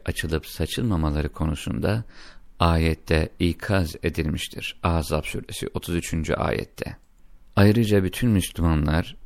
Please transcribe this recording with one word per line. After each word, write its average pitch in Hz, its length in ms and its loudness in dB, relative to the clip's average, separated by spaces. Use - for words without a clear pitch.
açılıp 80 420 -4
saçılmamaları 78 840 -2
konusunda 80 760 -2
ayette 82 720 4
ikaz 87 640 0
edilmiştir. - 800 -4
Ahzab 80 420 0
suresi - 500 -8
otuz - 200 -4
üçüncü 82 400 -2
ayette. - 640 -4
Ayrıca 104 480 6
bütün 117 260 0
Müslümanlar 80 960 2